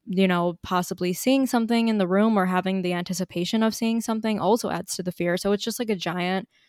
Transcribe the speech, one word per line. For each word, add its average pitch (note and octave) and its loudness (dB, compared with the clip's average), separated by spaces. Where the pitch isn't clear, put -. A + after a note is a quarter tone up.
you F#3+ 2
know, F3 2
possibly F3+ -2
seeing C4+ 2
something A#3 2
in G#3+ 0
the F#3 2
room G#3 4
or F#3 2
having F#3 0
the F3+ 0
anticipation F3 -2
of A3 2
seeing A3+ 0
something A3 -2
also G#3 2
adds - -6
to F#3 -6
the F3+ -4
fear. F3 0
So G3 0
it's G3+ 0
just, A3+ -6
like, A3+ -4
a G#3 0
giant F3+ -4